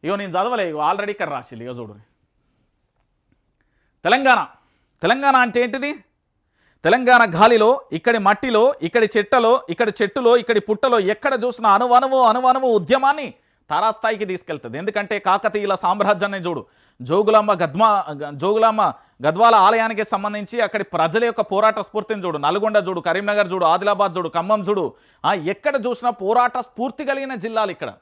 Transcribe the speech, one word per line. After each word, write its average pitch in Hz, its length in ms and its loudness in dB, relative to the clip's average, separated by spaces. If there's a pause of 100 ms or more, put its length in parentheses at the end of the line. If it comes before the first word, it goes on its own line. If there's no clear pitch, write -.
ఇగో 175 120 -4
నేను 202 160 -8
చదవలే, 196 380 -2
ఇగో 151 100 -8
already 196 300 -2
ఇక్కడ 202 200 -8
రాసిల్లు, 123 340 -12
ఇగో 123 100 -12
చూడు. 113 220 -14 (2000)
తెలంగాణ, 247 440 4 (540)
తెలంగాణ 269 340 2
అంటే 240 260 2
ఏంటిది? 269 420 -6 (800)
తెలంగాణ 233 520 4
గాలిలో, 226 460 4 (120)
ఇక్కడి 226 240 0
మట్టిలో, 220 640 2
ఇక్కడి 214 360 0
చెట్టలో, 226 520 2
ఇక్కడి 208 320 -2
చెట్టులో, 233 360 2
ఇక్కడి 226 220 0
పుట్టలో 220 400 0
ఎక్కడ 214 460 -2
చూసినా 226 240 -2
అణువణువు, 254 540 4
అణువణువు 254 500 2
ఉద్యమాన్ని 262 600 0 (360)
తారాస్థాయికి 214 560 -2
తీసుకెళ్తది. 156 520 -10
ఎందుకంటే 208 420 -6
కాకతీయుల 202 560 -2
సామ్రాజ్యాన్ని 196 640 -2
చూడు, 165 280 -6 (360)
జోగులాంబ 208 520 2
గద్మా-, 160 840 -2
జోగులాంబ 220 460 0 (460)
గద్వాల 220 280 4
ఆలయానికి 220 480 2
సంబంధించి 208 580 -6
అక్కడి 202 220 -4
ప్రజల 165 400 -2
యొక్క 233 180 -2
పోరాట 214 380 0
స్ఫూర్తిని 208 460 -6
చూడు, 165 120 -4
నల్గొండ 202 500 0
చూడు, 185 120 -4
కరీంనగర్ 202 520 -2
చూడు, 180 140 -2
ఆదిలాబాద్ 185 520 0
చూడు, 170 120 -6
ఖమ్మం 190 320 -2
చూడు, 185 340 -4 (300)
ఆ, 175 80 2
ఎక్కడ 202 520 -4
చూసినా 240 240 -4
పోరాట 240 480 0
స్ఫూర్తి 247 480 -8
కలిగిన 269 300 -6
జిల్లాలు 214 360 -4
ఇక్కడ. 135 300 -12